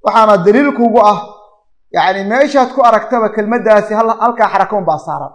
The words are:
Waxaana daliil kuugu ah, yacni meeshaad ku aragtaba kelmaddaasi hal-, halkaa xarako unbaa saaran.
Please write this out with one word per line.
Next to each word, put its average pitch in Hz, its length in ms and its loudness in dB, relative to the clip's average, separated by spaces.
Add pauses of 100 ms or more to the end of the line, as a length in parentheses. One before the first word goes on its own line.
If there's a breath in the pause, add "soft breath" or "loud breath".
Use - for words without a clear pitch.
Waxaana 214 340 2
daliil 220 360 2
kuugu 233 260 0
ah, 208 180 2 (760)
yacni 190 300 -2
meeshaad 254 480 0
ku 277 100 -4
aragtaba 220 460 0
kelmaddaasi 214 640 0
hal-, 226 260 -2
halkaa 220 280 0
xarako 196 280 -2
unbaa 165 220 -2
saaran. 143 360 -10